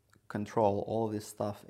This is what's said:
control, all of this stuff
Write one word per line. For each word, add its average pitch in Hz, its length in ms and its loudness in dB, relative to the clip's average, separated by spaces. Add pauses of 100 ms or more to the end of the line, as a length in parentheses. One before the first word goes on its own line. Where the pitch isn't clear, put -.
(280)
control, 104 600 2
all 110 200 0
of 107 60 -4
this 101 120 -4
stuff - 440 -6